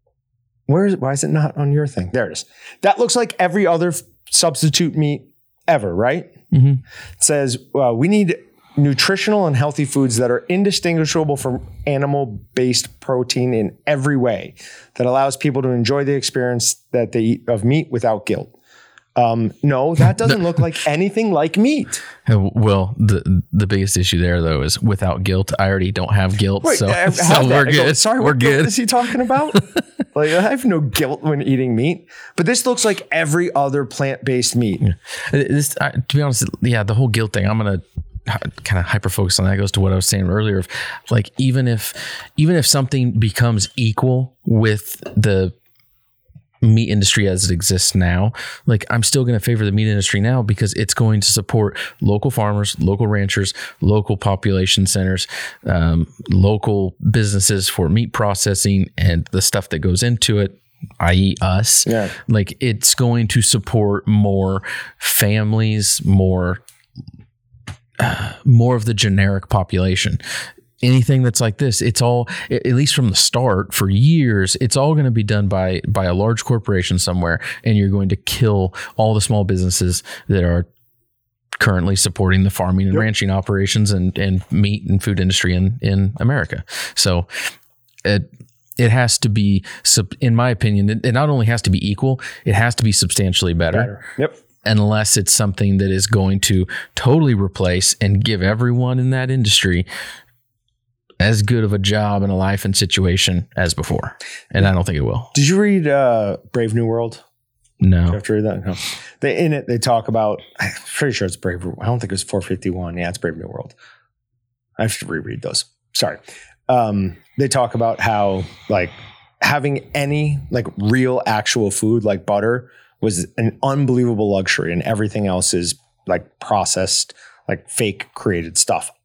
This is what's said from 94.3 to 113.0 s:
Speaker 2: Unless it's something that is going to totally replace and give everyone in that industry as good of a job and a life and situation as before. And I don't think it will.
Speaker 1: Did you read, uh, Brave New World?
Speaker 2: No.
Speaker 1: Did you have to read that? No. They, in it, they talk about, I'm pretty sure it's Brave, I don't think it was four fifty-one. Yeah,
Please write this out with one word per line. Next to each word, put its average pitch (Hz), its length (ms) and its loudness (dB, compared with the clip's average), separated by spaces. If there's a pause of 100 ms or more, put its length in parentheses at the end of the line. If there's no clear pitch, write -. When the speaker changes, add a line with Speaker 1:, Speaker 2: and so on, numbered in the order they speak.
Speaker 2:
Unless 107 540 2
it's - 160 0
something 101 420 0
that 98 140 2
is 95 160 0
going 98 340 2
to 92 260 2 (280)
totally 139 400 4
replace 95 680 0
and 101 240 2
give 107 180 -2
everyone 123 560 0
in 127 120 0
that 131 200 -2
industry 104 540 2 (1300)
as 107 240 4
good 110 220 2
of 101 100 0
a 101 40 2
job 101 440 0
and 98 100 0
a - 20 0
life 95 300 0
and 98 100 0
situation 92 720 0 (100)
as 87 180 0
before. - 420 -4 (340)
And 104 160 2
I 98 60 4
don't 90 120 2
think 87 120 -4
it 71 60 -2
will. 60 320 -4
Speaker 1:
Did 143 140 4
you 190 120 4
read, 196 260 2
uh, 120 520 2 (140)
Brave 113 200 0
New 117 140 0
World? 113 360 -4 (560)
Speaker 2:
No. 92 220 6
Speaker 1:
Did 87 80 2
you 85 60 0
have 98 100 -4
to - 100 -2
read 107 100 0
that? 95 220 -4
No. 92 80 -4 (460)
They, 127 180 -2
in 160 160 2
it, 143 120 -6
they 120 120 -2
talk 113 300 0
about, 110 320 0 (180)
I'm 101 120 -6 (240)
pretty 139 200 -2
sure 98 120 -4
it's 87 100 -6
Brave, 90 300 -6 (140)
I - 60 -8
don't 120 140 0
think 104 100 -6
it 98 40 -6
was 92 80 -4
four 101 200 -4
fifty-one. 90 560 -6
Yeah, 87 120 -4